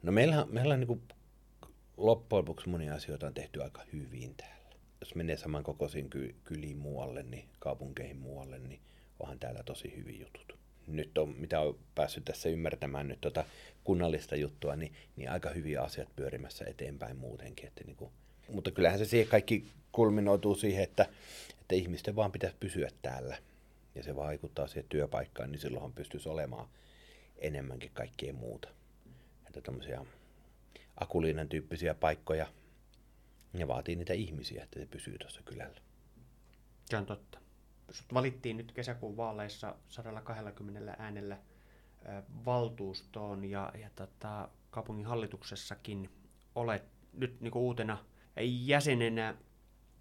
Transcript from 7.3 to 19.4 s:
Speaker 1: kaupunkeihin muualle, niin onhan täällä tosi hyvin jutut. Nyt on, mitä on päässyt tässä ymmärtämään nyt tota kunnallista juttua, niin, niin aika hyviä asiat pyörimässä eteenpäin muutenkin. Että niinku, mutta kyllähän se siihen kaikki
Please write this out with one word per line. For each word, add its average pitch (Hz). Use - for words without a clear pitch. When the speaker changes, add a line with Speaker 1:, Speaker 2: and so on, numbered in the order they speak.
Speaker 1:
kaupunkeihin 67
muualle, 67
niin 64
onhan 65
täällä 62
tosi -
hyvin -
jutut. -
Nyt 78
on, 76
mitä 78
on 76
päässyt 73
tässä -
ymmärtämään 71
nyt -
tota -
kunnallista 85
juttua, 73
niin, 78
niin 64
aika 87
hyviä 73
asiat -
pyörimässä 65
eteenpäin 67
muutenkin. 65
Että -
niinku, -
mutta 95
kyllähän 90
se 104
siihen 113
kaikki 107